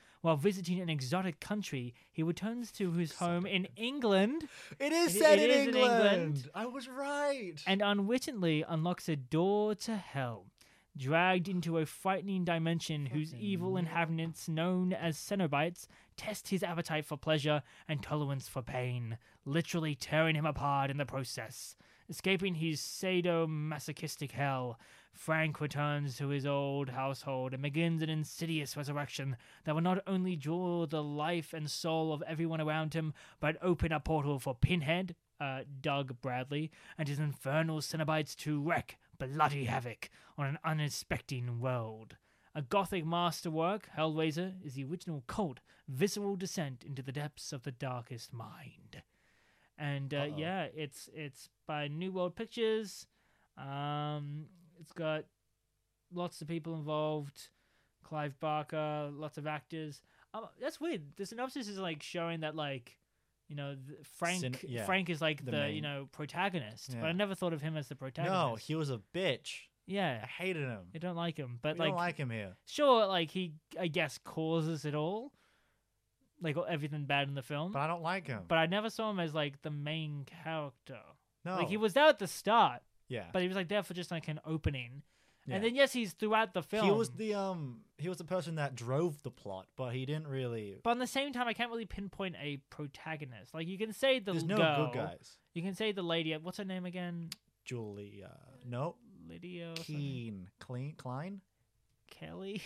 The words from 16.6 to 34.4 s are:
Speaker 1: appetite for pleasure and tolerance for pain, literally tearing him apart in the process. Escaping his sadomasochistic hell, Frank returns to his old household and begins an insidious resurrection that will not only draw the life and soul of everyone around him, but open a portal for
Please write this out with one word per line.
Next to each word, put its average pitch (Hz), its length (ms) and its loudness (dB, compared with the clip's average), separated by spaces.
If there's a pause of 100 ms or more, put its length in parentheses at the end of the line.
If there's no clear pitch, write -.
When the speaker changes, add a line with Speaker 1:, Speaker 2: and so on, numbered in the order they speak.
Speaker 1:
appetite 165 420 0
for 151 120 -6
pleasure 151 440 4 (260)
and 151 140 -2
tolerance 139 460 -2
for 131 160 -4
pain, 123 560 -2 (260)
literally 160 480 0
tearing 160 400 4
him 156 140 2
apart 139 420 2
in 139 80 -2
the 143 80 0
process. 123 720 -8 (340)
Escaping 185 460 2
his 160 260 0
sadomasochistic 160 1500 0
hell, 131 480 -2 (340)
Frank 160 480 0
returns 147 560 0
to 139 120 -2
his 143 180 0
old 139 420 0
household 131 640 -2
and 131 80 -4
begins 160 400 2
an 156 80 -2
insidious 156 680 -2
resurrection 143 580 -4 (300)
that 151 100 0
will 160 80 2
not 185 240 4
only 185 280 0
draw 170 520 0
the 151 160 -2
life 151 500 -2
and 151 160 -4
soul 160 440 0
of 147 100 -4
everyone 160 380 0
around 156 340 0
him, 160 180 -2 (260)
but 160 220 2
open 175 300 4
a 151 80 2
portal 143 400 2
for 127 160 -2